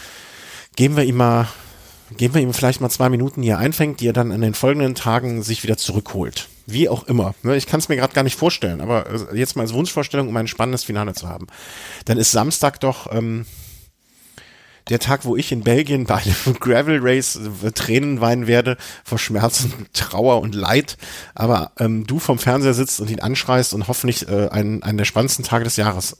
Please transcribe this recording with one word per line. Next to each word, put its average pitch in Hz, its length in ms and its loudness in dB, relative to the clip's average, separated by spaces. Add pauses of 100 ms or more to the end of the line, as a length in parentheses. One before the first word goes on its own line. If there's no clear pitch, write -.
(760)
geben 143 200 4
wir 147 80 4
ihm 123 120 2
mal, 117 320 4 (680)
geben 123 160 2
wir 156 80 4
ihm 123 100 0
vielleicht 127 300 0
mal 123 80 0
zwei 127 180 2
Minuten, 127 320 0
die 117 80 0
er 104 100 2
einfängt, 151 420 0
die 120 80 2
er 117 40 4
dann 120 180 0
in 107 120 -2
den 110 120 2
folgenden 135 400 2
Tagen 120 480 -2
sich 113 200 -4
wieder 110 160 0
zurückholt. 95 680 -4 (180)
Wie 127 240 2
auch 117 140 -2
immer. 101 380 0
Ne, 131 140 2
ich 135 100 -2
kann's 156 220 -2
mir 151 80 2
grad 127 160 0
gar 139 120 4
nicht 131 120 0
vorstellen, 92 460 0
aber, 110 240 0 (260)
äh, 104 60 -2
jetzt 127 180 -2
mal 127 60 0
als 113 100 -2
Wunschvorstellung, 139 560 -2
um 110 80 -4
ein 113 120 -2
spannendes 120 360 -2
Finale 104 300 -4
zu - 140 -10
haben. 90 180 -12 (580)
Dann 113 140 2
ist 110 140 4
Samstag 135 480 2
doch, - 300 -2
ähm, 113 360 -4 (1400)
der 120 100 2
Tag, 135 260 0
wo 123 120 0
ich 143 160 -2
in 117 100 -2
Belgien 131 420 2
bei 104 120 2
einem 95 180 0 (200)
<laughs> - 60 -8
Gravel 143 420 4
Race, 127 360 2 (240)
äh, 110 100 0
Tränen 131 480 0
weinen 120 260 2
werde 120 300 2 (280)
vor 113 140 -2
Schmerzen, 113 760 -2
Trauer 120 480 2
und 101 140 -4
Leid, 104 420 0 (380)
aber, 110 440 0
ähm, 110 280 0
du 135 120 -2
vom 131 200 0
Fernseher 131 360 2
sitzt 131 260 -2
und 104 100 -4
ihn 113 100 -6
anschreist 127 540 0
und 104 140 -4
hoffentlich, 120 400 -2
äh, 101 200 2
einen, 104 340 -2
einen 107 160 -2
der 104 60 2
spannendsten 123 400 0
Tage 117 200 0
des 117 120 -2
Jahres 104 440 -2